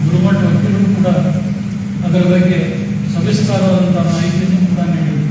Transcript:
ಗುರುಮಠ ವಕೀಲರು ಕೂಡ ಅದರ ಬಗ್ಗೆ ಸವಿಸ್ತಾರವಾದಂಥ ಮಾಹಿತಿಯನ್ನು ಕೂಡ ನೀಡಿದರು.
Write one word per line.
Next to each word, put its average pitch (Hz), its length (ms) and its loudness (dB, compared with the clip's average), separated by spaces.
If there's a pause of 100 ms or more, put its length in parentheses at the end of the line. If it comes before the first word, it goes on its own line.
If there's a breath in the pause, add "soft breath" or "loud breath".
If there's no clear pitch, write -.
ಗುರುಮಠ - 360 2 (100)
ವಕೀಲರು - 440 0
ಕೂಡ - 120 0 (960)
ಅದರ 180 180 0 (100)
ಬಗ್ಗೆ - 260 2 (540)
ಸವಿಸ್ತಾರವಾದಂಥ 185 840 0 (160)
ಮಾಹಿತಿಯನ್ನು 180 460 0 (100)
ಕೂಡ - 100 0 (140)
ನೀಡಿದರು. 151 380 0